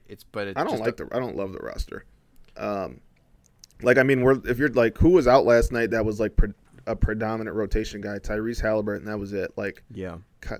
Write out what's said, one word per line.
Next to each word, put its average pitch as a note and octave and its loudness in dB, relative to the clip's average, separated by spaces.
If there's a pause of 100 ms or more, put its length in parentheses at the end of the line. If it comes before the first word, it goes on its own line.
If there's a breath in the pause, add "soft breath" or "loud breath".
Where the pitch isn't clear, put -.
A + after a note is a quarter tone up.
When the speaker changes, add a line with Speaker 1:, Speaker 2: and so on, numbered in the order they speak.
Speaker 1:
It's, - -20
but G2+ -8
it's F#2+ -8
Speaker 2:
I D3+ 0
don't D#4 -6
Speaker 1:
just A2 -4
Speaker 2:
like A#2 -4
Speaker 1:
a D2 -10
Speaker 2:
the, - -8
I B2 -2
don't B2 -6
love F#2+ -6
the - -10
roster. - -8 (540)
Um, G2 -6 (840)
like, B2 6
I C3 8
mean, C3 4
we're, C3 4
if A#2+ 0
you're, C#3+ 2
like, A#2 2
who D#3 6
was E3+ 6
out B2+ 6
last A#2 4
night A#2 0
that A2+ 0
was, G#2+ -2
like, G#2+ -2
pre-, G2+ 4 (320)
a A2 -4
predominant A2 -4
rotation G#2+ -4
guy? G2+ -8
Tyrese A2 -6
Halliburton, G#2+ -2
that G#2+ -6
was G2+ -8
it. F#2 -4
Like, G2+ -8
Speaker 1:
Yeah. F#2 -10 (240)
Speaker 2:
Ky-, - -10